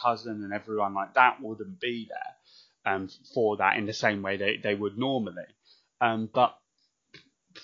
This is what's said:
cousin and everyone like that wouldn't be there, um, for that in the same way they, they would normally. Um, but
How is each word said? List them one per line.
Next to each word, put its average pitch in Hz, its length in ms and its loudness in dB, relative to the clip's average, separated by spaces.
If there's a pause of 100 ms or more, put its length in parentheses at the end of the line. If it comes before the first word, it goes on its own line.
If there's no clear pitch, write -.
cousin 113 440 -2
and 98 100 -6
everyone 104 400 -2
like 98 200 -4
that 127 280 6
wouldn't 101 380 -10
be 117 280 -4
there, - 840 -8
um, 95 140 -4 (260)
for 107 220 2
that 98 200 4
in 107 100 -2
the 107 60 -6
same 104 300 0
way 98 140 -2
they, 101 260 -2
they 104 140 0
would 101 200 -4
normally. 113 460 -2 (580)
Um, 113 320 0
but 123 240 2 (1080)